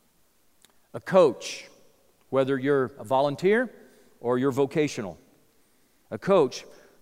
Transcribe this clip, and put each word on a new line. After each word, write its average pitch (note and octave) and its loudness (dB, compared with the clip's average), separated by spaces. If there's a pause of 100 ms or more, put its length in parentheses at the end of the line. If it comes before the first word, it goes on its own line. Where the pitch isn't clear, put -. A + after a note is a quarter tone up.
(920)
A A#2 -12
coach, - 0 (600)
whether C3+ 0
you're C3 0
a A#2+ -16
volunteer D3 0 (480)
or B2 -2
you're C3+ 0
vocational, C3 -2 (920)
a A2 -8
coach E3 2 (380)